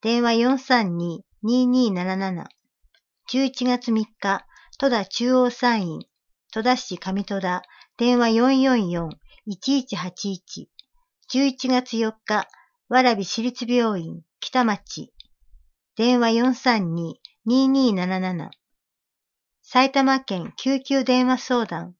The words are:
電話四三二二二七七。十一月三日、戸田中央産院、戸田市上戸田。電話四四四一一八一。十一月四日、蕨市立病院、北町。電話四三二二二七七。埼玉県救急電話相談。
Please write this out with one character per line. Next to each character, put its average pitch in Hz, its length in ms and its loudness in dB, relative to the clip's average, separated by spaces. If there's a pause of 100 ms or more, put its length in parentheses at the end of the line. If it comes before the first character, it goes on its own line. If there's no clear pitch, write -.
電 233 220 0
話 233 120 2
四 247 240 2
三 220 400 0
二 170 260 -6 (180)
二 247 240 2
二 247 240 2
七 185 260 -2
七。 190 320 -6 (800)
十 269 180 0
一 254 180 -4
月 247 280 0
三 220 120 2
日、 - 400 -4 (340)
戸 277 120 2
田 214 160 0
中 - 280 -4
央 247 160 4
産 233 380 0
院、 160 120 -8 (520)
戸 220 100 -6
田 247 140 2
市 - 220 -10
上 196 260 -4
戸 196 160 -6
田。 180 220 -4 (340)
電 240 220 2
話 233 120 2
四 254 320 4
四 240 280 2
四 170 200 -4 (340)
一 262 340 -2
一 254 180 -6
八 180 360 -8
一。 - 380 -14 (580)
十 269 180 2
一 262 220 -2
月 247 300 0
四 220 140 0 (120)
日、 214 220 -2 (420)
蕨 233 360 2
市 - 180 -6
立 240 240 -6
病 226 340 0
院、 165 220 -12 (180)
北 254 240 0
町。 196 480 -4 (840)
電 240 240 2
話 226 100 2
四 240 240 2
三 208 400 0
二 165 260 -6 (240)
二 262 220 4
二 269 260 4
七 185 280 -2
七。 185 300 -6 (1120)
埼 262 280 2
玉 269 300 2
県 185 360 -8
救 269 240 -2
急 269 220 0
電 254 240 2
話 254 120 2
相 240 280 -2
談。 170 340 -10